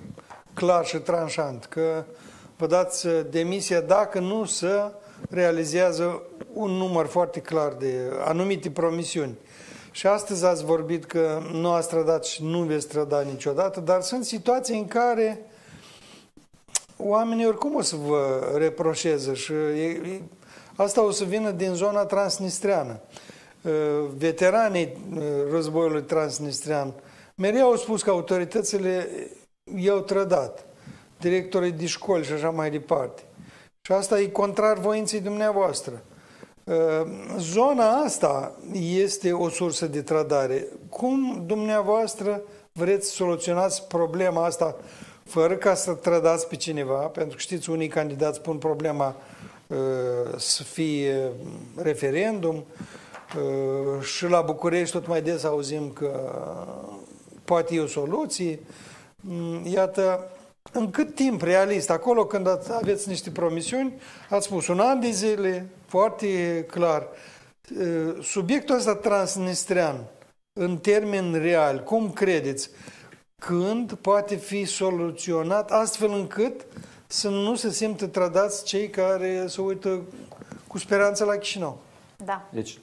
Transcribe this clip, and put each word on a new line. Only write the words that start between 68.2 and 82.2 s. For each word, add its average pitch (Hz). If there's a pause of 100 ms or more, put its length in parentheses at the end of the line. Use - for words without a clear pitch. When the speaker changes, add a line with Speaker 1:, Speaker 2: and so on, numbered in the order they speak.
Speaker 1:
subiectul 240
ăsta 214
transnistrean, 185 (560)
în 180
termen 202
real, 151
cum 220
credeți, 151 (720)
când 202
poate 202
fi 196
soluționat 175
astfel 214
încât 202 (420)
să -
nu 202
se 226
simtă 202
trădați 190
cei 202
care 185
se -
uită 190 (640)
cu -
speranță 202
la 208
Chișinău? 190 (480)